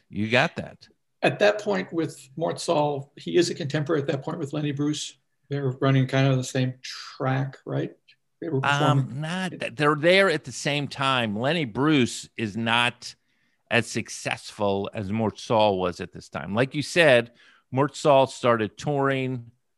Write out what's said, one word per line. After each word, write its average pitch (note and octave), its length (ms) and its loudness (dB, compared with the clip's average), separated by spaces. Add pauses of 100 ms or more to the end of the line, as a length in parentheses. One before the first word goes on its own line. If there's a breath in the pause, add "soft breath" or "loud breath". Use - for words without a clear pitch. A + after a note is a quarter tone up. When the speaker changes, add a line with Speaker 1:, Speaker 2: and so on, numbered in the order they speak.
(100)
Speaker 1:
You G#2 200 -4
got C3 260 2
that. - 300 -14 (360)
Speaker 2:
At D3+ 180 2
that G#3 220 4
point F#3+ 300 -2
with - 440 -6
Mort E3 240 -4
Sahl, D3 560 -2
he E3+ 200 -4
is F3 140 4
a F#3+ 40 -6
contemporary D3+ 480 -2
at C#3 60 -6
that C#3 140 -2
point - 160 -8
with C#3 140 -8
Lenny D3+ 180 -4
Bruce. D3 460 -4 (320)
They're C#3 220 -2 (100)
running C3+ 260 4
kind C3+ 220 2
of C3 80 4
the B2+ 80 0
same B2+ 380 -2
track, C3+ 840 -6
right? D3 280 -6 (480)
They E3+ 100 -8
were C3+ 100 0
performing. C#3+ 540 2
Speaker 1:
Um, C#3+ 80 -8
not F3 380 -6
that A#2+ 160 -8
they're D3+ 180 4
there F#3 340 4
at D#3 160 0
the B2+ 80 -12
same C#3+ 360 -2
time. B2+ 480 0
Lenny D3 280 0
Bruce B2+ 720 0
is G#2+ 200 -6
not A#2 580 0 (560)
as A2+ 160 2
successful G#2 1040 -4
as G2 180 -6
Mort A2 300 -2
Sahl G#2+ 380 2
was F2+ 220 -2
at F#2 120 -10
this - 160 -16
time. F2 260 -8
Like C3+ 200 0
you D3 80 -4
said, B2+ 480 4 (420 soft breath)
Mort C#3 240 0
Sahl C3+ 300 4
started A2+ 500 0
touring C3 760 -2 (260)